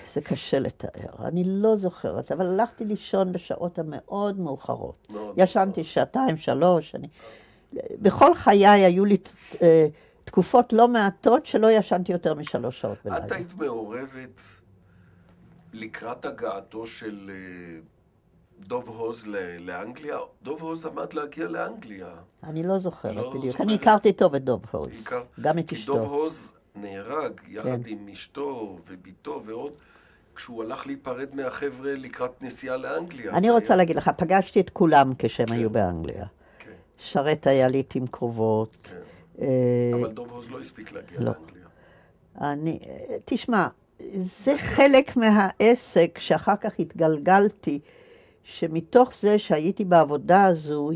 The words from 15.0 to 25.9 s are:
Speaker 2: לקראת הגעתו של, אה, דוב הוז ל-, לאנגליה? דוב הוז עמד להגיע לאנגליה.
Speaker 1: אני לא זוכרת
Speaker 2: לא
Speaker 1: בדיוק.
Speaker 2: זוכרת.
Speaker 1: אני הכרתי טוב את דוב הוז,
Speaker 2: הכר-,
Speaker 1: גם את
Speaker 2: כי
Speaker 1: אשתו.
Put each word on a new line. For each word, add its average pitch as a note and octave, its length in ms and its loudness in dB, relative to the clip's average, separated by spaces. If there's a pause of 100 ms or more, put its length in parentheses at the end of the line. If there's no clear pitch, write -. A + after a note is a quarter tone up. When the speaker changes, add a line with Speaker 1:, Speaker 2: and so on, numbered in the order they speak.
Speaker 2:
לקראת A#2 520 -12
הגעתו A2+ 640 -10
של, G#2 460 -14
אה, F2+ 460 -16 (800)
דוב A#2+ 280 -10
הוז A2+ 400 -10
ל-, F2+ 320 -10
לאנגליה? A2 580 -12 (260)
דוב D#3 180 -12
הוז E3 240 -10
עמד D#3 280 -10
להגיע D3+ 340 -8
לאנגליה. G2+ 600 -12 (360)
Speaker 1:
אני D#3 200 -8
לא F#3+ 140 -2
זוכרת E3+ 380 -8
Speaker 2:
לא A#2+ 140 -6
Speaker 1:
בדיוק. C3+ 160 -10
Speaker 2:
זוכרת. B2+ 160 -4
Speaker 1:
אני G#3+ 140 4
הכרתי G#3+ 380 4
טוב F3 220 4
את C3+ 80 -2
דוב B2+ 180 0 (100)
הוז, D2 160 -8 (180)
Speaker 2:
הכר-, B2 360 -10
Speaker 1:
גם D3+ 180 0
את D#3+ 80 -6
Speaker 2:
כי E3 80 -8
Speaker 1:
אשתו. B2+ 200 -8